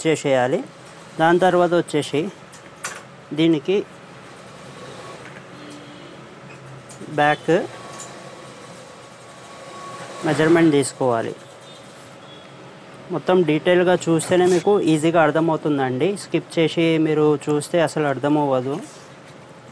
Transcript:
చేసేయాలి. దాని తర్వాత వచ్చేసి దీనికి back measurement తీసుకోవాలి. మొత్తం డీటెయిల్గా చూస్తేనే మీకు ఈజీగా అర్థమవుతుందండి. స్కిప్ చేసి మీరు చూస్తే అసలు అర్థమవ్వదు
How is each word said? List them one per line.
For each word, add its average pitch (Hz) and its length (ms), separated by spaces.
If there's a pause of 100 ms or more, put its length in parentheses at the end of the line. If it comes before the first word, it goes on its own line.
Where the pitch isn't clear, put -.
చేసేయాలి. 143 560 (580)
దాని 170 260
తర్వాత 175 360
వచ్చేసి 147 420 (1160)
దీనికి 165 360 (3500)
back 151 320 (2750)
measurement 160 500
తీసుకోవాలి. 117 560 (1800)
మొత్తం 180 240 (100)
డీటెయిల్గా 175 460 (100)
చూస్తేనే 170 480
మీకు 185 220 (180)
ఈజీగా 160 340
అర్థమవుతుందండి. 147 840 (140)
స్కిప్ - 360
చేసి 165 260 (220)
మీరు 151 200 (200)
చూస్తే 147 400
అసలు 151 260
అర్థమవ్వదు 139 640 (960)